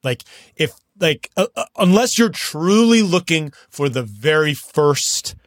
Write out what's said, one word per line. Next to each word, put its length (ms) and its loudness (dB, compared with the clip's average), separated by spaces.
Like, 220 -6
if 160 -2
like, 360 -2
uh, 100 0
uh, 80 -6
unless 420 2
you're 100 4
truly 720 2
looking 500 -2
for 180 -4
the 140 -4
very 520 -2
first 800 -2